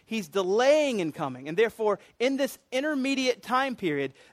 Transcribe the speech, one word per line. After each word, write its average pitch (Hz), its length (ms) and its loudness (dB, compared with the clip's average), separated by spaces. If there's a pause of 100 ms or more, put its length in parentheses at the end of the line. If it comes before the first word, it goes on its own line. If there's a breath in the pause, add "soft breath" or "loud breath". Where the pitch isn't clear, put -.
he's 214 240 -6
delaying 226 720 2
in 160 120 -2
coming. 135 360 -8
And 165 80 -8
therefore, 214 420 2 (200 loud breath)
in 262 180 0
this 269 220 -2 (120)
intermediate 262 720 0
time 254 320 0
period, 143 380 -4 (200 soft breath)